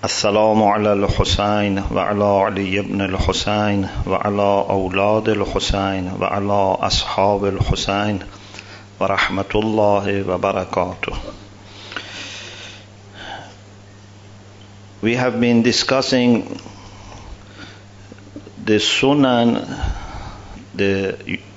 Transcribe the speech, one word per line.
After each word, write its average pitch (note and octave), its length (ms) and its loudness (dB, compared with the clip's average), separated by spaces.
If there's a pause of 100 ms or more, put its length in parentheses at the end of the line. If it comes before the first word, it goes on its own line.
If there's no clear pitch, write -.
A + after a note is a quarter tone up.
السلام G#2+ 580 4
على G#2 300 4
الحسين G2+ 1000 2
وعلى G2+ 320 0
علي G2 560 2
بن G2 200 -4
الحسين G2 880 0 (180)
وعلى G2+ 640 2
أولاد G2 580 2
الحسين G2 920 -2
وعلى G2 600 0
أصحاب G2 640 0
الحسين G2 720 0 (840)
ورحمة F#2+ 540 -2
الله G#2 720 2
وبركاته. F#2 880 -2 (3750)
We A2+ 140 2
have B2 240 0
been A#2+ 220 4
discussing B2 800 2 (2250)
The G#2+ 120 4
Sunan, B2+ 920 4 (1080)
the G2 640 0 (180)